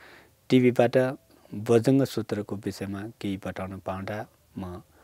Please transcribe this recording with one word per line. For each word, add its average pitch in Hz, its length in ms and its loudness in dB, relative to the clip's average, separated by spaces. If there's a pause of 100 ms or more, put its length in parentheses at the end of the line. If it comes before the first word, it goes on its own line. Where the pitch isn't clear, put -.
(500)
टिभीबाट 123 480 4 (540)
बोधिङ्ग 117 560 4
सूत्रको 104 480 -6 (100)
विषयमा 98 360 -6 (180)
केही 98 260 -4
बताउन 95 400 -8
पाउँदा 98 320 -6 (400)
म 90 240 -10 (220)